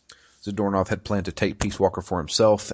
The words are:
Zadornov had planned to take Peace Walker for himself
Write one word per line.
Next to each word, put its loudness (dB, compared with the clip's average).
Zadornov 0
had -4
planned -4
to -6
take -2
Peace -4
Walker 2
for -6
himself 2